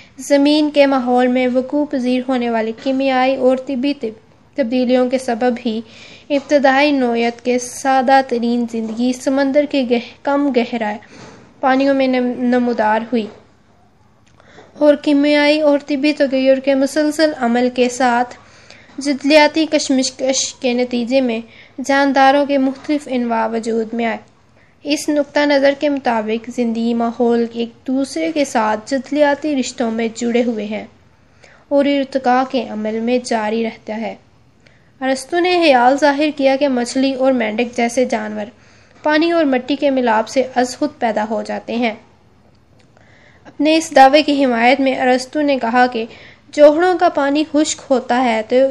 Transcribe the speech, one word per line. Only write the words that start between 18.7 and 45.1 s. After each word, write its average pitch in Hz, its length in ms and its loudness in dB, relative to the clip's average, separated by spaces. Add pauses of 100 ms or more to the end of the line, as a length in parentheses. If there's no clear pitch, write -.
जदलियाती 294 640 2
कशमकश 269 840 -2 (120)
के 247 120 0
नतीजे 247 460 0
में 233 220 -2 (380)
जानदारों 277 640 4
के 285 140 0
मुख्तलिफ 269 500 -4
अनवा 233 380 -2
वजूद 226 460 -4
में 233 120 -2
आए। 214 120 -4 (640)
इस 294 240 -4
नुक्ता 294 380 0
नज़र 277 280 2
के 294 140 -2
मुताबिक 233 640 -4
ज़िंदगी 233 440 -2
माहौल 233 600 0
एक 233 180 -6 (140)
दूसरे 277 460 -4
के 294 140 0
साथ 214 420 -2
जदलियाती 285 640 0
रिश्तों 247 360 -4
में 226 240 -4
जुड़े 240 280 -2
हुए 226 240 -4
हैं 208 220 -10 (840)
और 285 160 4
इर्तिका 262 540 0 (100)
के 254 160 -2
अमल 214 320 -6
में 247 240 -2
जारी 226 380 -4
रहता 220 340 -10
है। 214 160 -8 (880)
अरस्तु 262 400 -4
ने 359 180 0
ख्याल 269 400 4
जाहिर 285 340 0
किया 269 240 0
कि 285 140 0
मछली 262 440 -2
और 262 200 0
मेंढक 233 420 -4
जैसे 233 300 0
जानवर 214 440 -6 (540)
पानी 311 280 2
और 330 140 2
मिट्टी 262 300 -2
के 285 160 0
मिलाप 233 340 0
से 262 160 -2 (120)
अजखुद 254 460 -2
पैदा 220 240 -2
हो 214 200 -6
जाते 208 300 -10
हैं। 233 200 -2 (1500)
अपने 302 300 0
इस 311 180 -4
दावे 269 280 8
की 294 120 0
हिमायत 262 460 2
में 262 160 0
अरस्तु 254 460 0